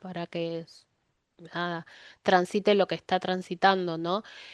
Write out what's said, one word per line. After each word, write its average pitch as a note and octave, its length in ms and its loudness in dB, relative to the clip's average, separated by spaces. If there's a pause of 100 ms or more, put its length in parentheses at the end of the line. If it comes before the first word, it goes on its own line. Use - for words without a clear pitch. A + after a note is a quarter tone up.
para F3 280 -10
que E3 320 -6
s-, - 260 -20 (680)
nada, E3+ 320 -6 (360)
transite F#3+ 540 4
lo F#3 120 4
que E3 80 -4
está F#3 240 -2
transitando, F#3 800 0
¿no? F3 240 -2 (320)